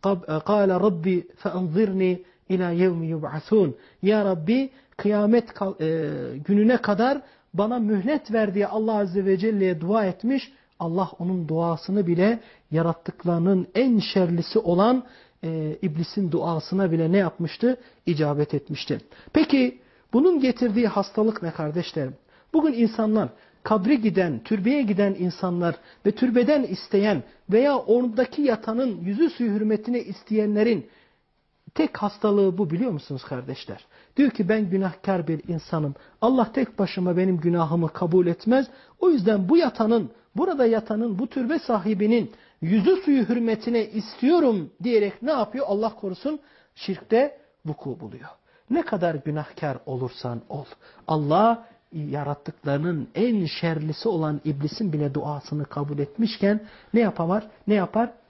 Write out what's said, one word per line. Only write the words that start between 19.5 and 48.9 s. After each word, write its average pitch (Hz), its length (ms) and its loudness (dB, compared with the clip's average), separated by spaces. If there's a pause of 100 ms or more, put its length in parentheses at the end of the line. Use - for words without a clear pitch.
bunun 320 260 6
getirdiği 247 480 2
hastalık 214 560 0
ne 165 80 -4
kardeşlerim? 151 640 -4 (380)
Bugün 311 200 4
insanlar, 220 560 2 (340)
kabre 220 320 2
giden, 180 480 0
türbeye 220 380 0
giden 202 380 2
insanlar 175 560 -2 (300)
ve 202 60 2
türbeden 254 520 2
isteyen 196 600 0 (260)
veya 262 280 4
oradaki 240 640 0
yatanın 226 600 -2
yüzü 202 280 0
suyu 233 220 -2
hürmetine 214 480 -2
isteyenlerin 214 840 0 (880)
tek - 220 -2
hastalığı 202 600 2
bu, 190 120 0
biliyor 202 220 -2
musunuz 139 320 -8
kardeşler? 131 600 -12 (320)
Diyor 269 140 4
ki, 185 180 -2
"Ben 214 200 2
günahkar 185 580 -2
bir 160 200 -2
insanım. 151 480 -4 (260)
Allah 240 300 4
tek - 280 -4
başıma 180 380 0
benim 185 200 2
günahımı 170 520 0
kabul 175 380 2
etmez. 226 400 0 (320)
O 359 100 4
yüzden 202 400 2
bu 330 80 6
yatanın, 233 540 2 (240)
burada 285 300 0
yatanın, 220 540 0
bu 269 80 -2
türbe 269 320 -2
sahibinin 208 720 0 (300)
yüzü 208 340 4
suyu 277 340 2
hürmetine 226 560 0
istiyorum." 233 840 0 (140)
diyerek 208 380 0
ne 254 100 -2
yapıyor? 254 380 -2
Allah 214 260 -2
korusun, 240 440 -8 (360)
şirkte 226 600 -2 (280)
vuku 139 340 -8
buluyor. - 300 -16 (400)
Ne 311 120 0
kadar 175 340 -2